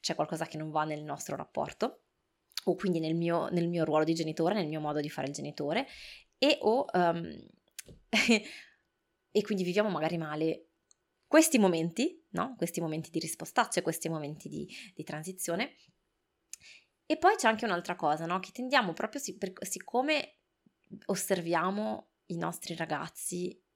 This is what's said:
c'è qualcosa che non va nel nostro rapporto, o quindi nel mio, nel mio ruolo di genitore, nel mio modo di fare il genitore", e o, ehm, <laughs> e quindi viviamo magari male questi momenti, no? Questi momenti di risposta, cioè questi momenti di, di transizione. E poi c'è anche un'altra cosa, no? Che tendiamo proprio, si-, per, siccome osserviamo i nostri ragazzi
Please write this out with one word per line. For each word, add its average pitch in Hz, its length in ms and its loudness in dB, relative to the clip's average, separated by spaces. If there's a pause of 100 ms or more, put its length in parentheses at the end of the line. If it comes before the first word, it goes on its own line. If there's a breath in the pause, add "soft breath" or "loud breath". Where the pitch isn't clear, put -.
c'è - 140 -4
qualcosa 156 320 -2
che - 100 -12
non 156 140 -6
va 151 140 0
nel 151 180 -6
nostro 147 340 -8
rapporto, - 640 -4 (640)
o 180 100 4
quindi 180 260 0
nel 160 140 0
mio, 170 340 2
nel 170 200 2
mio 170 160 2
ruolo 156 200 4
di 165 100 2
genitore, 165 400 0
nel 185 140 0
mio 156 120 -4
modo 151 200 -2
di 147 80 -2
fare 139 200 -6
il 143 60 -6
genitore", 147 520 -4 (520 loud breath)
e 285 220 4
o, 214 320 2
ehm, 170 540 0 (640)
<laughs> 220 320 4 (880 loud breath)
e 208 120 4
quindi 202 220 0
viviamo 202 260 2
magari 165 280 0
male 156 520 -2 (560)
questi 302 320 6
momenti, 175 720 2
no? 185 260 -4
Questi 170 240 -4
momenti 160 300 -4
di - 80 -4
risposta, 160 500 -2
cioè - 140 0
questi - 260 -2
momenti 151 400 -6
di, 151 200 -8 (260 loud breath)
di 160 100 -12
transizione. 175 720 -6 (1400 loud breath)
E 311 60 4
poi 370 200 6
c'è 254 120 4
anche 220 160 2
un'altra 180 320 -2
cosa, 156 300 0
no? 175 140 0
Che 185 120 -14
tendiamo 247 400 2
proprio, 226 280 -4
si-, - 160 -10
per, 185 240 -4
siccome 269 800 -2 (680)
osserviamo 190 1080 0 (140)
i 170 100 -6
nostri 170 380 -4
ragazzi 165 880 -6 (140)